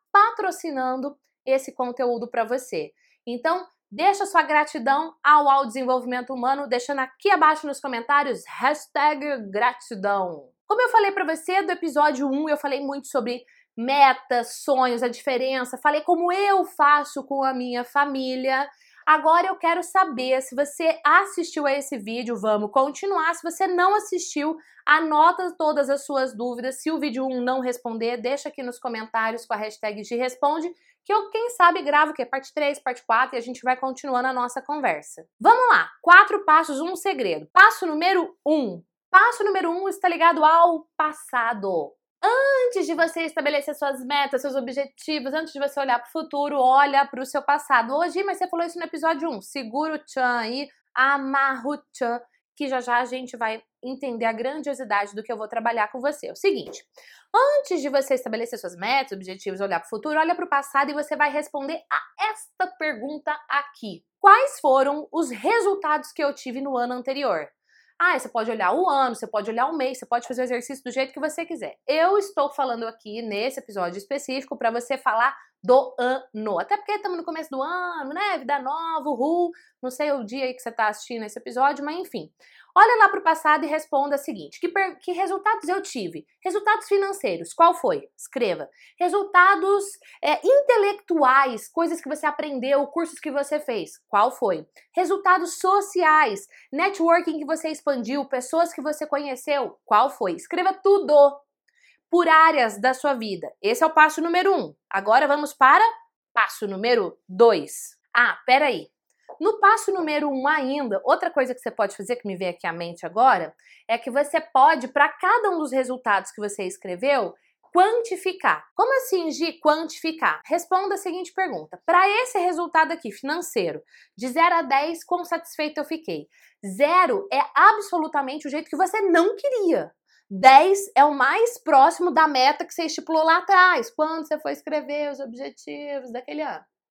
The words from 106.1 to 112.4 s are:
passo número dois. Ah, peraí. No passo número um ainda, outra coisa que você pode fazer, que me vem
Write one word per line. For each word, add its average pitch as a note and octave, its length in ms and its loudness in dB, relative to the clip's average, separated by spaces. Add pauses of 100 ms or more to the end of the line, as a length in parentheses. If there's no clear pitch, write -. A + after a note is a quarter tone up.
passo G#3+ 360 -2
número G3+ 500 0 (100)
dois. F#3+ 680 2 (180)
Ah, A3+ 300 2
peraí. B3+ 420 2 (520)
No G#4+ 200 0
passo G#4+ 340 4
número D4+ 360 -2
um C4+ 180 -2
ainda, C4+ 560 -2
outra E4+ 260 2
coisa C4 240 0
que - 60 -10
você A#3 100 -8
pode G3+ 260 -2
fazer, G#3+ 200 -6
que A#3+ 120 -12
me F#3+ 80 -6
vem F3+ 120 -4